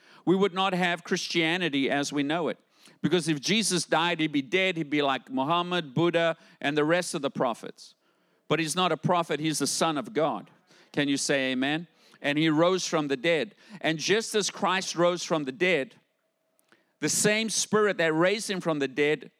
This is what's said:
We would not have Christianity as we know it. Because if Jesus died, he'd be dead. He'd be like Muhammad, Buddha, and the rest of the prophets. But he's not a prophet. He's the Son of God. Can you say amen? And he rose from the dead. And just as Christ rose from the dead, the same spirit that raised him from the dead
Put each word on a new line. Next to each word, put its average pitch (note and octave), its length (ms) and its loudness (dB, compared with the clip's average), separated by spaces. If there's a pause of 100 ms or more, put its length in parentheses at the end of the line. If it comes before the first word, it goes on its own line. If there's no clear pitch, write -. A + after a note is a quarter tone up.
(260)
We F3+ 120 6
would F#3+ 160 2
not F#3+ 200 0
have F3 300 0
Christianity E3 840 0
as C#3 240 0
we D3 100 0
know D#3 240 -2
it. G#2+ 100 -4 (440)
Because D#3 260 0
if D3+ 140 0
Jesus F3+ 420 0
died, E3 380 0
he'd D#3+ 100 0
be C#3+ 100 0
dead. F3+ 360 0
He'd D#3 120 -6
be D3 120 0
like C3+ 280 -2
Muhammad, E3 640 -2
Buddha, E3 440 2 (240)
and D3 160 0
the D3 80 4
rest E3+ 280 0
of E3+ 80 -6
the C3+ 80 -2
prophets. - 640 -6 (520)
But D3+ 120 2
he's D#3 180 -2
not F3+ 160 2
a D#3 40 0
prophet. E3+ 440 0
He's D#3 180 -2
the C#3 80 0
Son D#3+ 300 0
of A#2 160 -8
God. C#3 360 -2 (440)
Can C#3+ 160 0
you C#3 80 2
say C3 340 0
amen? C#3+ 360 -2 (340)
And C#3+ 160 -2
he D#3+ 100 2
rose E3+ 400 2
from D3+ 220 0
the C3+ 80 0
dead. C#3 380 0 (260)
And D#3+ 180 0
just G#3 360 0
as G#3 140 0
Christ F#3 460 -2
rose F3 260 2
from D#3+ 220 -2
the C3 80 -6
dead, C#3+ 440 0 (1080)
the D3+ 80 0
same G#3+ 400 2
spirit G#3 480 0
that D#3+ 160 2
raised F#3+ 360 2
him F#3 120 -4
from D#3+ 180 -2
the C3+ 80 0
dead D3 520 -2